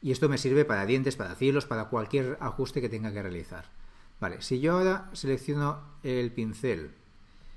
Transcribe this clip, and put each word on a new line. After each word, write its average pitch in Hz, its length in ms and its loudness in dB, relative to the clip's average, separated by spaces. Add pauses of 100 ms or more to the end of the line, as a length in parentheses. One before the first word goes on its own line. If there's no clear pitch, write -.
y 135 100 -2
esto 151 160 4
me 139 100 8
sirve 139 260 6
para 104 200 2
dientes, 131 320 2
para 92 180 -6
cielos, 135 320 2
para 110 220 -4
cualquier 127 520 0
ajuste 127 400 -2
que 120 80 -2
tenga 107 240 -6
que 101 100 -6
realizar. 87 480 -10 (500)
Vale, 92 220 -4
si 127 160 -2
yo 156 140 2
ahora 185 400 2
selecciono 143 680 -2 (220)
el 123 300 -2
pincel 110 580 -4 (680)